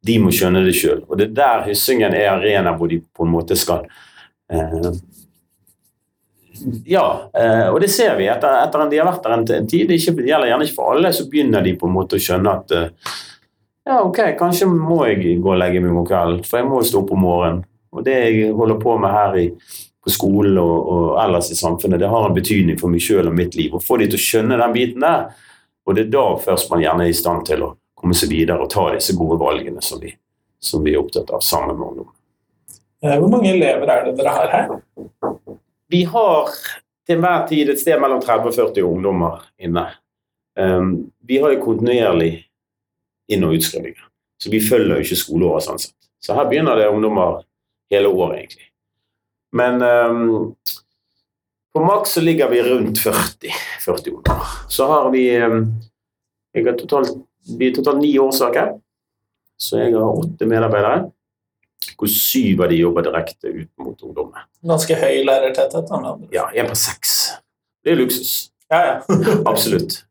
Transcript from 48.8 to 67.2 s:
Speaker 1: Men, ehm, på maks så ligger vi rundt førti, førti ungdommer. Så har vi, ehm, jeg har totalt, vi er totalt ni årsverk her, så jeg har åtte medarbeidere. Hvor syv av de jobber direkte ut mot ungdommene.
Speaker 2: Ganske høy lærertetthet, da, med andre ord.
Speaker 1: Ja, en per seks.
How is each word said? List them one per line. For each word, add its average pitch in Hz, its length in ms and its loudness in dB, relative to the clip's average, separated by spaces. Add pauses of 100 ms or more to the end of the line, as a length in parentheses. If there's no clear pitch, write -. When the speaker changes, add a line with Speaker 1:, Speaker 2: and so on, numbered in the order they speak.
Speaker 1:
Men, 123 300 2
ehm, 117 720 2 (1200)
på 156 80 0
maks 202 320 2
så 165 80 2
ligger 156 280 2
vi 120 120 2
rundt 110 360 0
førti, - 520 -4 (320)
førti - 320 -4
ungdommer. - 320 -4 (220)
Så 135 180 0
har 143 240 2
vi, 127 240 4
ehm, 113 400 2 (800)
jeg 117 120 0
har 123 120 -2
totalt, 123 400 -2 (400)
vi 127 120 2
er 127 40 -6
totalt 143 240 0
ni 147 160 2
årsverk 131 400 2
her, - 260 -2 (800)
så - 200 -4
jeg 117 160 0
har 110 280 0
åtte - 240 -6
medarbeidere. 113 640 0 (840)
Hvor 104 160 -4
syv 95 520 0
av 85 80 0
de 82 80 2
jobber 85 260 2
direkte - 440 -6
ut 80 200 -12 (100)
mot 64 260 -14
ungdommene. - 400 -12 (200)
Speaker 2:
Ganske 160 300 0
høy 135 300 0
lærertetthet, 135 600 0
da, - 120 -6
med - 140 -8
andre - 140 -18
ord. - 60 -12
Speaker 1:
Ja, - 200 -2
en 117 160 -2
per - 100 -6
seks. - 380 -4 (640)